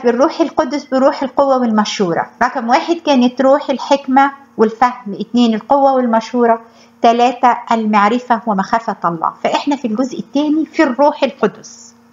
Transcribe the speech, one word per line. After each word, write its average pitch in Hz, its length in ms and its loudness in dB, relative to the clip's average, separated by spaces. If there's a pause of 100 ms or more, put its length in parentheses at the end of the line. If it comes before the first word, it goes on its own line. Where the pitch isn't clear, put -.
بالروح 247 380 0
القدس 294 440 -4
بروح 269 380 0
القوة 269 340 0
والمشورة. 214 720 -2 (140)
رقم 247 260 -4
واحد 330 260 0
كانت 254 460 0
روح 277 280 2
الحكمة 277 600 0 (260)
والفهم، 220 640 0
اتنين 233 340 0
القوة 269 400 2
والمشورة، 233 680 0 (400)
تلاتة 240 560 2 (140)
المعرفة 220 720 0
ومخافة 196 640 -2
الله. 165 240 -4 (100)
فإحنا 285 320 -2
في 262 120 -6
الجزء 247 320 -4
التاني 302 460 -2
في - 180 -2
الروح 285 400 0
القدس - 680 -6 (200)